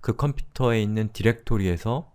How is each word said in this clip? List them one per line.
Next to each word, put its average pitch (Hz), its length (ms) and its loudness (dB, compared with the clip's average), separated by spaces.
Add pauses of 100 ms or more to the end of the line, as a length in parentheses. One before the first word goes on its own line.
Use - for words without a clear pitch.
그 113 140 0
컴퓨터에 127 640 0
있는 107 300 -2
디렉토리에서 110 1040 0